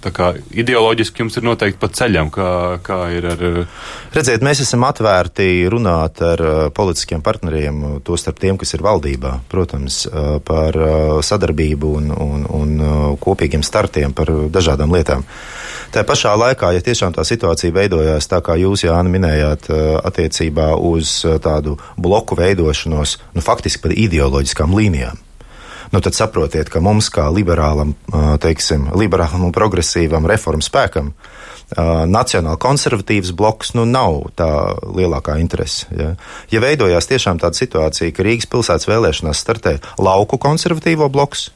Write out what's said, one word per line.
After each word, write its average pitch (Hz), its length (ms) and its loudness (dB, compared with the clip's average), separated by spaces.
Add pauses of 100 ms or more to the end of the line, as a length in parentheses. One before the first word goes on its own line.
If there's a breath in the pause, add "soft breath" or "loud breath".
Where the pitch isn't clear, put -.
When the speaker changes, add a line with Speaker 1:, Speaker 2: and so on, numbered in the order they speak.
Speaker 1:
Tā 92 80 -4
kā 90 120 0 (280)
ideoloģiski 117 640 2
jums 113 180 -4
ir 117 60 -4
noteikti 113 380 0
pa 110 80 -2
ceļam, 90 420 0
kā, 90 540 -2
kā 95 140 -4 (180)
ir 87 100 -4
ar, 85 160 -4
eh, 87 240 0 (480 loud breath)
Speaker 2:
Redziet, 127 260 2
mēs 139 220 2
esam 120 240 2
atvērti 92 840 2
runāt 85 500 0
ar, 82 200 2
eh, 78 280 2
politiskiem 87 520 -2
partneriem, 73 840 -2
tostarp - 340 -4
tiem, 95 180 0
kas - 180 -6
ir - 60 -4
valdībā, 69 680 0
protams, 71 580 -4
eh, 76 320 -2
par, 78 380 0
eh, 78 500 2
sadarbību 78 680 0
un, 76 160 -2
un, 73 360 -4
un, 76 320 0
eh, 76 380 0
kopīgiem 78 460 0
startiem 76 500 0
par 80 120 0
dažādām 78 680 2
lietām. 76 320 2 (680 loud breath)
Tā 110 140 0
pašā 113 340 2
laikā, 113 360 2
ja 87 60 2
tiešām 101 320 0
tā 80 140 -2
situācija 85 460 0
veidojās 80 560 2
tā, 87 120 2
kā 82 140 -2
jūs, 95 300 0
Jāni, 87 260 2
minējāt, 76 600 0
eh, 78 340 0
attiecībā 78 720 0
uz, 82 460 -2
eh, 80 140 2
tādu 76 400 -2 (200 loud breath)
bloku 92 380 0
veidošanos, 80 800 0 (180 loud breath)
nu, 85 60 -2
faktiski - 420 -2
par 82 80 0
ideoloģiskām 76 840 2
līnijām, 87 440 0 (760 loud breath)
nu, 95 80 4
tad 90 140 0
saprotiet, 78 540 0
ka 82 120 0
mums 107 280 4
kā 76 240 0
liberālam, 76 640 2 (160)
ā, 76 280 4
teiksim, 76 540 0
liberālam 90 520 2
un 87 80 0
progresīvam 85 760 2
reformu 82 340 2
spēkam, 73 520 -2 (640 loud breath)
ā, 82 340 2
nacionāli 90 480 0
konservatīvs 113 760 0
bloks, 104 420 0
nu, 117 120 2
nav 117 500 0
tā 82 140 2 (320)
lielākā 80 560 -2
interese, - 480 -4 (100)
ja. 78 200 -4 (340 loud breath)
Ja 110 100 2
veidojās 110 460 2
tiešām 101 320 0
tāda 82 160 0
situācija, 80 580 -2
ka 92 120 -2
Rīgas 113 260 0
pilsētas 87 380 0
vēlēšanās 85 500 0
startē - 400 -2 (180 loud breath)
lauku 98 420 2
konservatīvo 156 720 0
bloks 139 480 -2